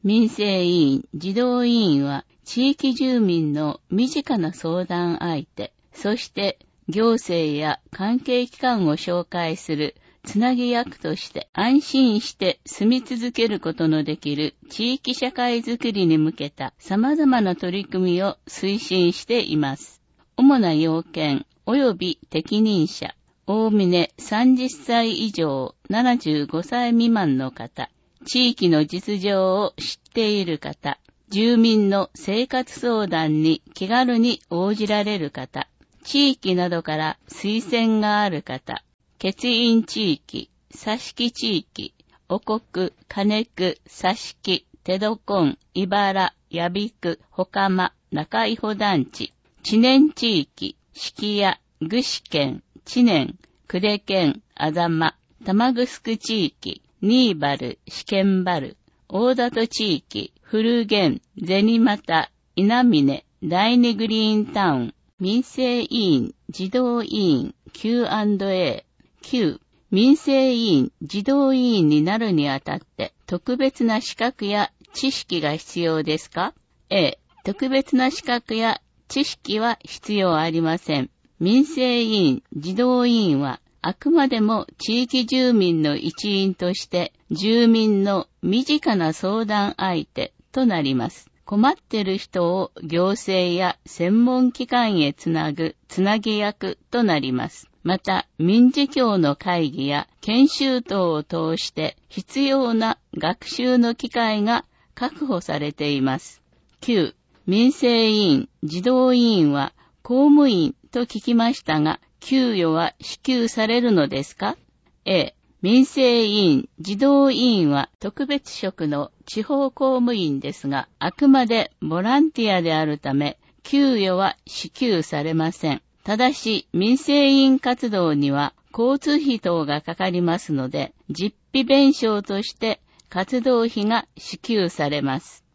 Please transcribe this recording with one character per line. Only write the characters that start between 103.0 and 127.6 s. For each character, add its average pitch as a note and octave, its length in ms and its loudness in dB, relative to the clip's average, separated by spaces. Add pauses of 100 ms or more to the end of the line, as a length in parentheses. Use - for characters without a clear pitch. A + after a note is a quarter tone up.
学 - 320 -4
習 B3+ 300 0
の A#3 160 4
機 - 160 -8
会 A3 320 0
が A3+ 240 0 (300)
確 C#4+ 320 -6
保 F#3 140 -2
さ D3+ 180 -6
れ D3 120 -4
て D3 200 -4
い C#3 100 0
ま C3 160 0
す。 - 240 -14 (400)
九、 G3+ 320 0 (320)
民 A3+ 260 4
生 A#3 380 2
委 G#3+ 60 4
員、 E3 340 2 (140)
児 E3 180 -6
童 B3+ 320 4
委 B3 60 4
員 G3 320 4
は C#3 240 -4 (260)
公 C4+ 280 4
務 C#4+ 200 8
員 F3 240 2 (160)
と A#3+ 120 -4
聞 A#3 200 -6
き A#3+ 140 0
ま A3+ 180 2
し - 100 -8
た D#3 160 0
が、 D#3 200 0 (200)
給 B3+ 360 0
与 E3 180 2
は E3 280 0
支 - 180 -14
給 B3 280 0
さ A3 200 -2
れ A#3+ 120 2
る A#3+ 120 2
の D#3 160 4
で C#3 160 -4
す - 120 -14
か？ G#3 220 -6 (480)
A、 F3 300 0 (260)
民 A#3+ 240 6
生 A#3+ 400 2
委 G#3 60 0
員、 F3+ 380 2 (100)
児 G3 180 -8
童 C#4 320 6
委 B3+ 80 0
員 G#3+ 320 2
は C#3 300 -2
特 G#3 260 -6
別 C#4 240 -6
職 F#3 380 -6
の D3 240 -4 (160)
地 G#3+ 160 -6
方 C#4 260 0
公 C4 280 0
務 A#3+ 180 0
員 D3+ 240 -2
で A#2+ 140 -8
す - 140 -10
が、 C#3 200 -4 (100)
あ D#3+ 140 -4
く C#4+ 160 2
ま C4+ 180 6
で A3 260 -2 (100)
ボ D#3+ 200 -2
ラ A#3+ 160 2
ン D#4 140 4
テ A#3+ 100 -6
ィ G#3 140 2
ア F3 80 0
で E3 100 0
あ D#3 100 0
る D3+ 140 -2
た C#3 160 -6
め、 C#3+ 240 -2 (240)
給 C4+ 380 2
与 F#3 180 0
は F#3+ 200 0 (100)
支 - 240 -14
給 G3+ 320 0
さ D3 180 -6
れ D#3+ 140 -4
ま D#3+ 160 0
せ D#3 200 -4
ん。 - 120 -6 (200)
た G#3 140 -4
だ B3+ 160 2
し、 A3 400 -4
民 G#3+ 240 2
生 C#4+ 320 4
委 C#4 40 6
員 C4+ 260 6
活 B3 320 -2